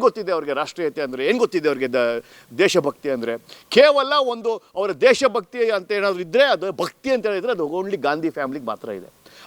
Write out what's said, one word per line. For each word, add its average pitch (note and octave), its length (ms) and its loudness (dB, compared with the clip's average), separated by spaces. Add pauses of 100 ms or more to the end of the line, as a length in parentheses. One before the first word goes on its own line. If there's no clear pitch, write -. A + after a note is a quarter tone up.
ಗೊತ್ತಿದೆ G3+ 260 0
ಅವ್ರಿಗೆ D3+ 220 -2
ರಾಷ್ಟ್ರೀಯತೆ D3+ 480 -4
ಅಂದರೆ, C3 280 -4
ಏನು A#3 80 2
ಗೊತ್ತಿದೆ F#3 340 0
ಅವ್ರಿಗೆ C3 260 -2
ದ-, A#2 260 0 (340)
ದೇಶಭಕ್ತಿ D3 580 0
ಅಂದರೆ? A#2 220 -6 (380)
ಕೇವಲ C#4 380 6 (200)
ಒಂದು A3+ 180 -4 (240)
ಅವರ G3 160 -2
ದೇಶಭಕ್ತಿ A#3 880 2
ಅಂತ F3+ 140 -8
ಏನಾದರೂ G3 280 0
ಇದ್ದರೆ, F3+ 240 2
ಅದು G3 280 2
ಭಕ್ತಿ - 440 -6
ಅಂತ G#3+ 100 -4
ಹೇಳಿದರೆ G#3 260 -2
ಅದು E3+ 160 -2 (120)
only G3 180 -4 (100)
ಗಾಂಧಿ D#3+ 220 0
ಫ್ಯಾಮಿಲಿಗೆ C#3 360 -6
ಮಾತ್ರ A2+ 240 -8
ಇದೆ. F#2 200 -10 (380)